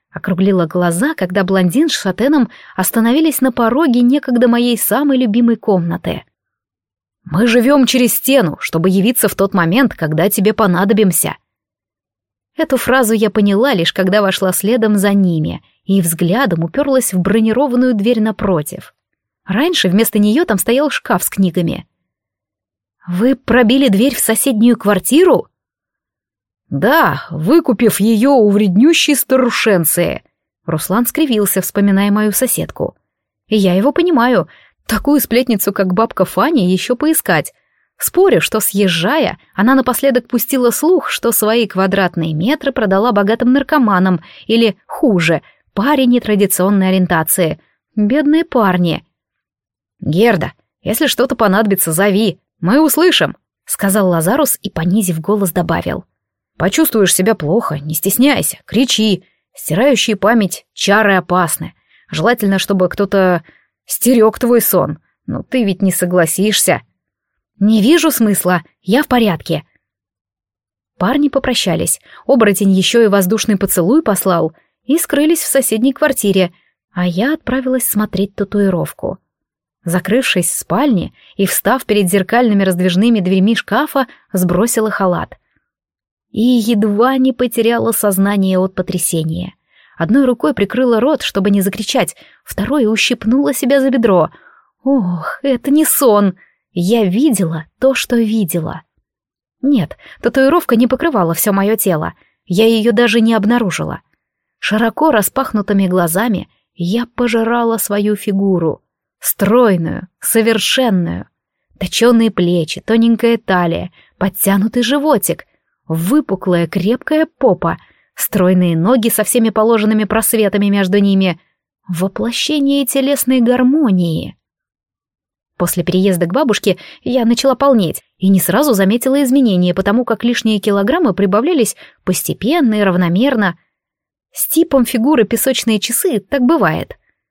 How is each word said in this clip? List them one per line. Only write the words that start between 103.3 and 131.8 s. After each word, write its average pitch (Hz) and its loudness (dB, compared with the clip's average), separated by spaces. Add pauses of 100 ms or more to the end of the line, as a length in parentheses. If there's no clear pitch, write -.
обнаружила. 202 -2 (580)
Широко 226 0
распахнутыми 208 0
глазами 180 -2 (260)
я 196 -4
пожирала 233 -2
свою 208 -2
фигуру. 190 -2 (360)
Стройную, 190 0 (120)
совершенную. 214 0 (500)
Точеные 226 2
плечи, 175 -2
тоненькая 233 2
талия, 175 -2 (260)
подтянутый 202 -2
животик, 269 -2 (420)
выпуклая 175 -2
крепкая 247 -2
попа, 175 -2 (380)
стройные 180 0
ноги 220 2
со 214 -2
всеми 226 0
положенными 214 2
просветами 208 0
между 202 0
ними. 190 2 (480)
Воплощение 240 -2
телесной 262 0
гармонии. 233 0 (1200)
После 175 -2
переезда 185 0
к 170 -4
бабушке 254 0 (240)
я 247 0
начала 240 2
полнеть 247 0 (160)
и 190 0
не 190 4
сразу 262 0
заметила 233 0
изменения, 220 2
потому 208 0
как 226 -4
лишние 226 0
килограммы 208 0
прибавлялись 220 0 (280)